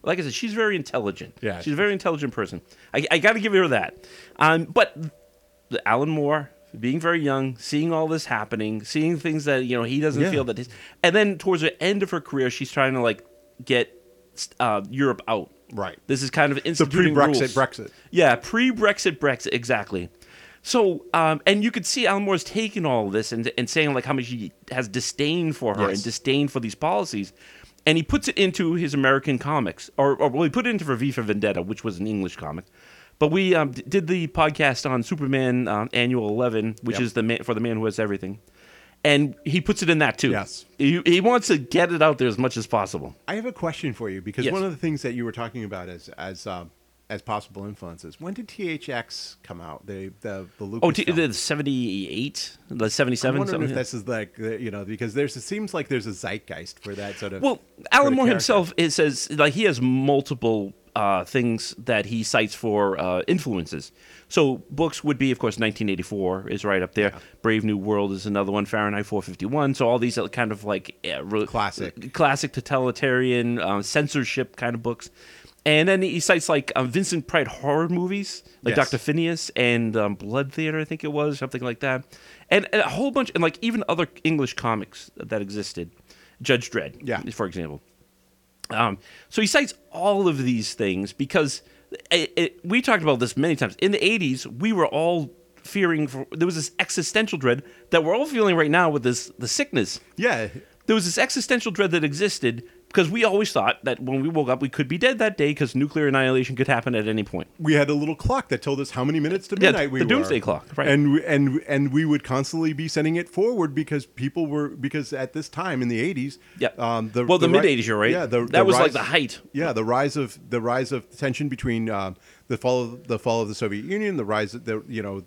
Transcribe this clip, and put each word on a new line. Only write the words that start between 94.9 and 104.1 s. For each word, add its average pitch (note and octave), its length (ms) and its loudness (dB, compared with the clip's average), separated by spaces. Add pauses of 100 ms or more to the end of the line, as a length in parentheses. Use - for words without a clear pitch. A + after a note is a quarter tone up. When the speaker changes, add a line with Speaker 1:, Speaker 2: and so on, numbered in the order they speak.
Speaker 1:
fearing E3+ 500 0
for, C3 260 -10
there D#3+ 140 0
was F3+ 80 -2
this D#3 240 -6
existential F#3+ 580 -2
dread C3 280 2 (260)
that E3+ 140 6
we're E3+ 120 2
all C#4 100 0
feeling A3 300 4
right D#3 140 4
now E3+ 180 6
with D3 140 0
this, B2 360 0
the B2 100 -6
sickness. C3+ 520 0 (160)
Speaker 2:
Yeah. D#3+ 320 0 (380)
Speaker 1:
There A3+ 80 4
was G#3+ 100 4
this E3+ 140 -2
existential B3+ 520 0
dread G3 220 2
that E3+ 120 2
existed C#3+ 600 0 (240)
because F3 200 4
we A3+ 140 0
always G#3 300 2
thought A2+ 320 0
that B2+ 180 -4
when C3 180 -2